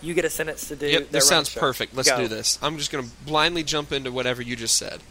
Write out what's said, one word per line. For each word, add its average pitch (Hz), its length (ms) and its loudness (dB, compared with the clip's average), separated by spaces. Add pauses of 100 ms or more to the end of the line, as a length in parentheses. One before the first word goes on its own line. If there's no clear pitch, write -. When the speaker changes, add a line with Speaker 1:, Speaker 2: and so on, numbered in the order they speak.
Speaker 1:
you 160 140 -6
get 160 100 4
a 156 60 0
sentence - 380 -6
to 156 80 -8
do 170 100 -4
Speaker 2:
Yep, 143 240 2
Speaker 1:
their - 100 2
Speaker 2:
this - 100 6
Speaker 1:
run 170 100 6
on 143 40 0
Speaker 2:
sounds - 60 -4
Speaker 1:
the - 20 -8
show. 117 80 -8
Speaker 2:
perfect. 123 340 -2
Let's 131 160 2
Speaker 1:
Go. 127 60 4
Speaker 2:
do 123 120 0
this. 110 340 -2
I'm 151 160 -2
just - 120 -4
gonna 127 180 -4 (180)
blindly 156 360 2
jump 147 300 -2
into 135 180 -2
whatever 123 300 -2
you 120 160 -6
just 113 200 0
said. - 340 -6